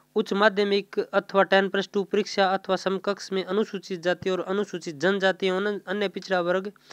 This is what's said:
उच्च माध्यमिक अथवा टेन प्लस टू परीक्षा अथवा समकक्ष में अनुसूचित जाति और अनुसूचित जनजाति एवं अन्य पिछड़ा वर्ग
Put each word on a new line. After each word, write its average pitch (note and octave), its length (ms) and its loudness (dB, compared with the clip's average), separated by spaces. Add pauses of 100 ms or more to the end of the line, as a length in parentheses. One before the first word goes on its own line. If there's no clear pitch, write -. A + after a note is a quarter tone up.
(160)
उच्च A3 160 0
माध्यमिक G3+ 680 2
अथवा G3 440 2
टेन F#3+ 260 4
प्लस G3 240 -2
टू G3+ 120 0
परीक्षा G3+ 420 0
अथवा F#3+ 300 0
समकक्ष F#3+ 560 -4
में F#3+ 120 -2
अनुसूचित F#3+ 560 -4
जाति F3+ 300 0
और F3+ 100 -2
अनुसूचित F#3 560 -6
जनजाति F#3+ 500 0
एवं G3 400 -2
अन्य G3+ 220 -2
पिछड़ा F#3 320 -2
वर्ग F3+ 320 0 (200)